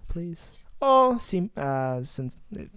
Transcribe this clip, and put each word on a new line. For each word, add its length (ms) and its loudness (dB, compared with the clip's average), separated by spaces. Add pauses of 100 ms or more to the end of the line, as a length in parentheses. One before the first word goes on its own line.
please?" 460 -8 (260)
O, 400 6
sim-, 360 -2
ah, 480 -2
sen-, 280 -8 (260)
eh, 200 -14